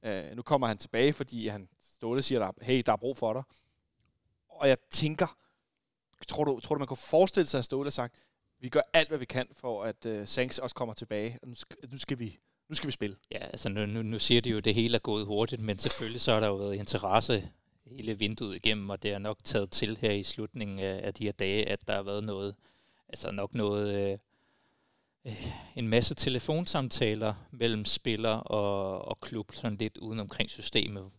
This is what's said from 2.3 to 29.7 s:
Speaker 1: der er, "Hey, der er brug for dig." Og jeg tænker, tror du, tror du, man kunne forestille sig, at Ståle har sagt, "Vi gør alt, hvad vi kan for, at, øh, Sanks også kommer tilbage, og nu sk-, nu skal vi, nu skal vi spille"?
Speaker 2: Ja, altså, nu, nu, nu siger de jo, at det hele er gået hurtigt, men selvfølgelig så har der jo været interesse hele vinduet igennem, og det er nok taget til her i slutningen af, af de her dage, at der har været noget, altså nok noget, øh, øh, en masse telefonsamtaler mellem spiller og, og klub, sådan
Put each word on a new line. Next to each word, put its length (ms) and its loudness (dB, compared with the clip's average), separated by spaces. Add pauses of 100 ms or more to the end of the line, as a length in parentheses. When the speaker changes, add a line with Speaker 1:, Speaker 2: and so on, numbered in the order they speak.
Speaker 1:
der 80 2
er, 40 -4 (100)
"Hey, 240 4
der 60 4
er 60 6
brug 200 -4
for 160 0
dig." 100 -4 (1040)
Og 180 2
jeg 100 8 (120)
tænker, 480 0 (920)
tror 160 0
du, 160 2
tror 160 -2
du, 40 -4
man 80 -4
kunne 100 -8
forestille 500 6
sig, 120 0
at 60 -2
Ståle 200 -2
har 60 -4
sagt, 220 -4 (460)
"Vi 100 -8
gør 120 4 (120)
alt, 160 6
hvad 80 -2
vi 80 -4
kan 260 -2
for, 320 -6
at, 220 -6
øh, 220 -4
Sanks 320 0
også 160 -6
kommer 180 -4
tilbage, 480 -6
og 60 -18
nu 80 -14
sk-, 360 -16
nu 60 -12
skal 220 -4
vi, 200 -8 (300)
nu 60 -4
skal 120 -2
vi 40 -2
spille"? 240 -4 (160)
Speaker 2:
Ja, 60 -8
altså, 320 -6
nu, 160 0
nu, 160 -2
nu 180 -2
siger 220 8
de 80 -2
jo, 80 2
at 80 0
det 100 6
hele 200 4
er 40 6
gået 260 0
hurtigt, 360 0
men 160 -2
selvfølgelig 440 -4
så 120 4
har 60 6
der 80 4
jo 80 2
været 200 -2
interesse 720 2 (360)
hele 340 -6
vinduet 360 -2
igennem, 340 2
og 140 -6
det 80 0
er 60 -2
nok 260 -4
taget 280 0
til 260 -2
her 140 2
i 120 0
slutningen 560 -6
af, 240 -4
af 100 -4
de 100 -6
her 80 0
dage, 380 0
at 180 -4
der 80 0
har 80 -2
været 200 -4
noget, 320 -4 (540)
altså 220 -8
nok 220 -4
noget, 420 0 (160)
øh, 60 -4 (1080)
øh, 220 -10 (280)
en 120 -2
masse 280 6
telefonsamtaler 1160 0 (180)
mellem 340 0
spiller 500 0
og, 720 -2
og 140 -6
klub, 320 -8
sådan 240 -4